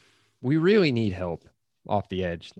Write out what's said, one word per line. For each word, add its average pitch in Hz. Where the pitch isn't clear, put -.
we 139
really 175
need 113
help 87
off 104
the 92
edge. 85